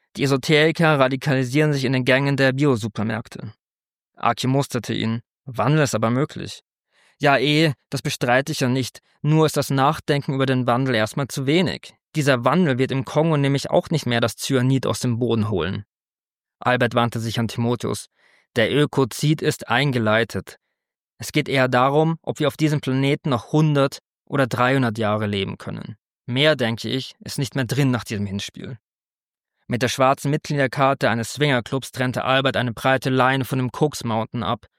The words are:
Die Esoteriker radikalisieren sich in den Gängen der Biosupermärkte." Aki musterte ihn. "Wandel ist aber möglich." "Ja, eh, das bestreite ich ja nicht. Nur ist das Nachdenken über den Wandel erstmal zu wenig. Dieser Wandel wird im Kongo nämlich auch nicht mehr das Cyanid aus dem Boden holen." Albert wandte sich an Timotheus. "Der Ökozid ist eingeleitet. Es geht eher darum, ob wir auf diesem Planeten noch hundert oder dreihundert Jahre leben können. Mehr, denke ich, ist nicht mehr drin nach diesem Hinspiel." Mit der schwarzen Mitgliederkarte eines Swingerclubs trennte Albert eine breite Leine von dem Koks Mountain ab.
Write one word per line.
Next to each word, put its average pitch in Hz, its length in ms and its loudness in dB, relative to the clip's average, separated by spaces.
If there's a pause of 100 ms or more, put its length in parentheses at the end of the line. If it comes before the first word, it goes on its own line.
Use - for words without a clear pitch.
(160)
Die - 80 -2
Esoteriker 151 760 2
radikalisieren 135 760 0
sich 135 120 -2
in - 80 0
den 127 120 0
Gängen 135 320 2
der 135 160 2
Biosupermärkte." 113 1000 -2 (640)
Aki - 300 0
musterte 131 480 -2
ihn. 110 280 -4 (240)
"Wandel 131 360 2
ist - 140 0
aber 113 160 0
möglich." 123 500 -4 (580)
"Ja, - 180 4
eh, 147 360 2 (160)
das 104 140 -6
bestreite 135 480 0
ich - 80 -6
ja 131 100 0
nicht. 127 300 -4 (240)
Nur 156 240 4
ist - 100 -2
das 143 140 -2
Nachdenken 139 640 0
über 135 100 0
den 127 220 2
Wandel 127 260 2
erstmal 113 360 0
zu 135 180 -4
wenig. 151 480 0 (200)
Dieser 131 300 2
Wandel 139 320 4
wird 131 140 0
im 131 140 -2
Kongo 156 320 2
nämlich 139 340 0
auch - 180 2
nicht 151 160 -2
mehr 120 160 0
das 117 140 -2
Cyanid 131 500 0
aus 101 140 -2
dem 120 180 -2
Boden 113 320 0
holen." 101 340 -2 (760)
Albert 123 340 0
wandte 117 260 0
sich 113 200 -6
an 113 80 0
Timotheus. 117 580 -4 (500)
"Der 110 160 2
Ökozid 143 720 0
ist - 260 -4
eingeleitet. 113 920 0 (580)
Es - 140 -12
geht 151 180 -2
eher 131 180 2
darum, 139 540 2
ob - 180 -8
wir 151 80 2
auf - 100 -4
diesem 151 240 0
Planeten 135 480 0
noch 120 220 -2
hundert 151 480 2 (260)
oder 139 200 0
dreihundert 123 540 2
Jahre 107 260 0
leben 101 320 -4
können. - 400 -12 (300)
Mehr, 147 280 2
denke 113 320 -2
ich, 127 320 -6
ist - 200 -12
nicht - 160 -4
mehr 135 100 -2
drin 135 240 0
nach 120 140 -2
diesem 101 240 -4
Hinspiel." 98 500 -10 (920)
Mit 120 140 -2
der 123 60 2
schwarzen 135 420 2
Mitgliederkarte 139 800 0
eines 113 240 -2
Swingerclubs 135 580 -2
trennte 127 340 -4
Albert 131 320 0
eine 120 160 -2
breite 131 360 0
Leine 131 360 2
von 135 140 -4
dem 127 120 -2
Koks - 320 -2
Mountain 113 400 -4
ab. 107 220 -4 (140)